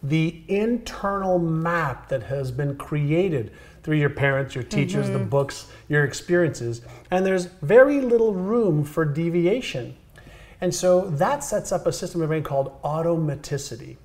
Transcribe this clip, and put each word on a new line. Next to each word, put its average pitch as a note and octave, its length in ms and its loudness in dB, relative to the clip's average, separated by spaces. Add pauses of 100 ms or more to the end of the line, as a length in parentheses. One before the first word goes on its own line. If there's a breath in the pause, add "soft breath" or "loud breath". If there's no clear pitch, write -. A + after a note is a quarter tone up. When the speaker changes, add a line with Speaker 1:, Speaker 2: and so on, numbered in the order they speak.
Speaker 1:
the D#3+ 440 -2
internal G3 920 0
map D#3+ 680 -2
that C3+ 140 -2
has C3+ 280 -4
been C#3 260 -4
created D3 720 0 (300 loud breath)
through D#3 160 0
your D3 120 4
parents, C#3 440 0
your B2+ 100 -6
teachers, C#3 460 -2
the B2+ 80 -2
Speaker 2:
Mm-hmm. A2+ 120 -2
Speaker 1:
books, C#3 380 -2 (220 loud breath)
your D3 140 4
experiences. C3 800 0 (300 loud breath)
And F#3 140 2
there's F#3 200 2 (160)
very C4 400 8
little A3+ 320 2
room F#3 500 2
for D#3+ 200 -2
deviation. E3+ 920 -2 (680 loud breath)
And F3+ 120 0
so F#3 380 4
that G#3+ 320 0
sets - 280 -4
up F3 160 -2
a E3 40 0
system E3+ 300 -6
of D#3 80 0
brain D#3 140 -2
called C#3 400 -4
automaticity. D3 1200 -4